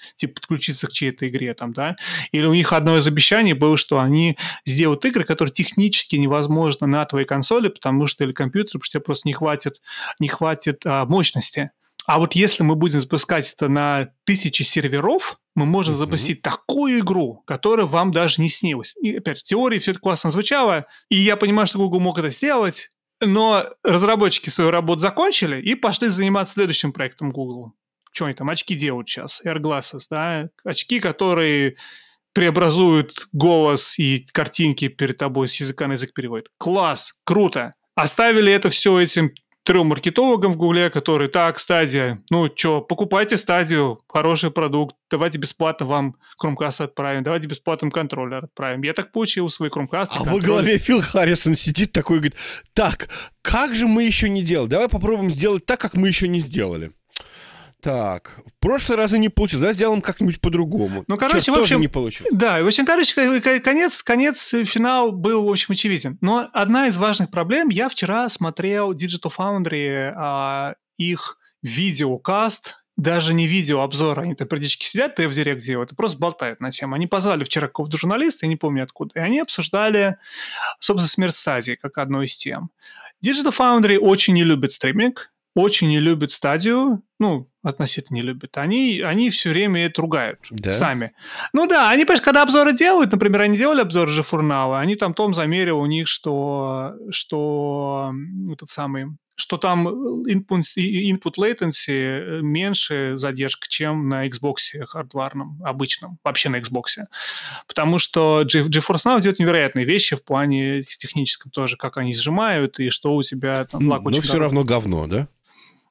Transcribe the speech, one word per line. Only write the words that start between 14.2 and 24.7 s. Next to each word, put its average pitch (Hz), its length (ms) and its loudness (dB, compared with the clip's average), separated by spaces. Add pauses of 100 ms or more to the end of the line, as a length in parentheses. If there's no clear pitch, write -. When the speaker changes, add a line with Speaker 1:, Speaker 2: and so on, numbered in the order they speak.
Speaker 1:
тысячи 190 380 0
серверов, 147 720 0 (200)
мы 147 120 2
можем 165 280 0
Speaker 2:
Мгм. 139 60 -4
Speaker 1:
запустить 156 420 -4
такую 254 580 -2
игру, 175 460 -2
которая 208 400 0
вам 170 240 2
даже 165 300 2
не 165 80 2
снилась. 151 540 -4
И 214 160 -2
опять, 165 220 -8
в - 20 -16
теории 226 360 0
всё 196 140 -4
это 185 80 -6
классно 170 300 0
звучало, 202 520 2 (280)
и 196 60 2
я 202 200 4
понимаю, 208 300 2
что 196 120 -2
Google 185 220 2
мог 175 180 0
это 156 120 -2
сделать, 233 580 -2 (320)
но 214 460 4 (180)
разработчики 202 640 2
свою 165 220 2